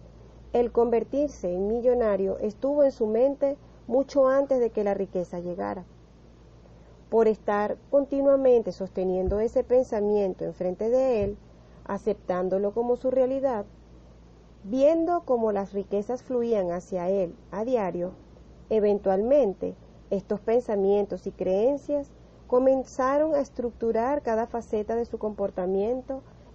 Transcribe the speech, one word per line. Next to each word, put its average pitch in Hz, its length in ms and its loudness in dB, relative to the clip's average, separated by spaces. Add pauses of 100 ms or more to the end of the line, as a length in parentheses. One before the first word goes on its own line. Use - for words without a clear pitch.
(540)
el 240 180 2
convertirse 233 840 0
en 190 140 -2
millonario 220 720 0
estuvo 277 440 0
en 269 80 4
su 226 160 -2
mente 277 500 0 (300)
mucho 269 400 2
antes 269 320 2
de 233 100 2
que 214 140 -2
la 202 100 0
riqueza 185 460 -6
llegara. 185 460 -8 (1200)
Por 226 180 4
estar 208 500 -2 (120)
continuamente 269 800 2
sosteniendo 185 680 -2
ese 233 240 0
pensamiento 208 800 0
enfrente 180 440 -6
de 247 340 2
él, 208 140 -4 (480)
aceptándolo 196 880 -2
como 240 220 0
su 254 160 -2
realidad, 262 540 0 (1000)
viendo 330 640 2
cómo 226 260 0
las 196 220 -4
riquezas 202 500 -4
fluían 233 480 0
hacia 175 380 -4
él 190 260 0 (160)
a 202 140 -6
diario, 185 460 -2 (580)
eventualmente 202 1080 2 (340)
estos 202 300 -4
pensamientos 202 880 0
y 190 40 -8
creencias 277 800 -2 (380)
comenzaron 262 880 2
a 285 40 2
estructurar 240 800 -2
cada 226 260 -2
faceta 226 480 -4
de 233 100 -2
su 226 120 -8
comportamiento 208 1040 -4 (340)